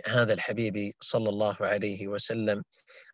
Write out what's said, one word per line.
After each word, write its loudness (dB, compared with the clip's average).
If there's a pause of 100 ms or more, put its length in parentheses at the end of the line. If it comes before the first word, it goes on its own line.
هذا 4
الحبيب -2
صلى 0
الله 2
عليه -2
وسلم. 0 (500)